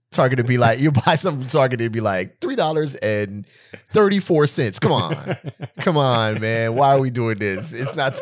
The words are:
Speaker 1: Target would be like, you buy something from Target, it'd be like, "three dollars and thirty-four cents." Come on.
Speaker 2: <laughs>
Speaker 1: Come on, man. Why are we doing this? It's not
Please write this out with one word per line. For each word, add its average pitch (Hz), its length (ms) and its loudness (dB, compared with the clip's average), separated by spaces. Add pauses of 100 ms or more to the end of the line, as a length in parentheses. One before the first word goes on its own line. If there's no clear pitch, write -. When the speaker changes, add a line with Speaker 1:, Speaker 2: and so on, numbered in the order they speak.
(100)
Speaker 1:
Target 131 280 2
would 120 80 2
be 123 100 2
like, 117 240 4
you 151 100 4
buy 156 260 2
something 143 260 -2
from 127 80 -8
Target, 127 320 2
it'd 113 100 -2
be 113 80 -4
like, 95 400 -2
"three 277 160 -4
dollars 156 380 -2
and 104 520 -4 (440)
thirty-four 196 560 4
cents." 120 320 -2
Come - 140 2
on. 135 440 -4 (220)
Speaker 2:
<laughs> - 220 -14
Speaker 1:
Come 160 180 0
on, 113 420 2
man. 113 340 -2
Why 139 220 4
are - 40 6
we 131 100 0
doing 113 280 -2
this? 101 360 -4
It's 131 200 -6
not 135 280 -4